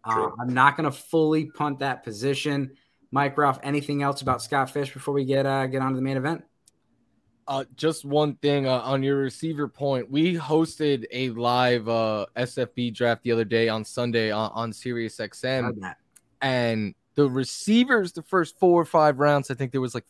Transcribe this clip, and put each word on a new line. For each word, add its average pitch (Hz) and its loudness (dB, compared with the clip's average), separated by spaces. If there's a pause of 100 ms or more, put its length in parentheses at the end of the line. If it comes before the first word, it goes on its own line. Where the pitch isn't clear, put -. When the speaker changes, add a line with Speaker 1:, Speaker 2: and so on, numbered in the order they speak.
Speaker 1:
uh, 113 -2
Speaker 2:
True. 110 -2
Speaker 1:
I'm 123 -4
not 135 8
gonna 151 0
fully 156 0
punt 147 -4
that 135 -4
position. 135 -2 (400)
Mike, 139 0
Ralph, 139 2
anything 143 -4
else 139 -2
about 127 -2
Scott 135 -2
Fish 139 -6
before 139 -6
we 139 0
get, 135 2
uh, 135 0
get 131 -4
on 131 0
to 131 -2
the 127 -4
main 135 -2
event? 147 -4 (1040)
Speaker 3:
Uh, 135 -4 (100)
just 156 -2
one 147 2
thing, 143 0
uh, 131 2
on 135 -2
your 139 0
receiver 143 -4
point, 127 -4
we 160 2
hosted 151 0
a 127 -4
live, 120 2
uh, 110 0
S 123 -4
F 123 -2
B 120 -2
draft 117 0
the 120 0
other 113 2
day 113 2
on 110 -2
Sunday 117 -2
on, 107 -2
on 113 -6
Sirius 117 -6
X - -10
M. 131 -2
Speaker 1:
Heard 104 -6
that. 90 -12 (440)
Speaker 3:
And 117 0 (220)
the 147 4
receivers, 202 0
the 165 -12
first 175 -2
four 175 6
or 160 2
five 151 4
rounds, 143 2
I 131 -6
think 127 -4
there 135 -2
was, 127 -4
like, 117 -8